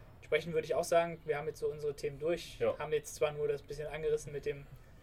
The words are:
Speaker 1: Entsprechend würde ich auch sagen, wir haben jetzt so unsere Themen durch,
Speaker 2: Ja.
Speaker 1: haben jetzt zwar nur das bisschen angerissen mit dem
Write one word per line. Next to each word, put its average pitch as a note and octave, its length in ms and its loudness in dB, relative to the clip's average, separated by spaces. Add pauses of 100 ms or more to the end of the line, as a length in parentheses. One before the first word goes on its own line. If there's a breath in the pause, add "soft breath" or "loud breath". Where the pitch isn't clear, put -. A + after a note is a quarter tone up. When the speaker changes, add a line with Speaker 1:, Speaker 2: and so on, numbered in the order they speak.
(180 soft breath)
Speaker 1:
Entsprechend D#3 380 0
würde D#3 100 2
ich D#3 80 0
auch E3+ 100 4
sagen, E3+ 420 4
wir D3 120 0
haben D3+ 100 -2
jetzt D3 120 -6
so D3+ 80 0
unsere D3 280 -2
Themen C#3+ 240 -4
durch, D#3+ 400 0
Speaker 2:
Ja. A2 200 4
Speaker 1:
haben D3+ 120 -2
jetzt D3 240 0
zwar D3+ 160 4
nur D3 160 0
das C#3+ 140 2
bisschen D3 260 -8
angerissen D3+ 460 -2
mit C#3 140 -4
dem C#3+ 180 -4 (380)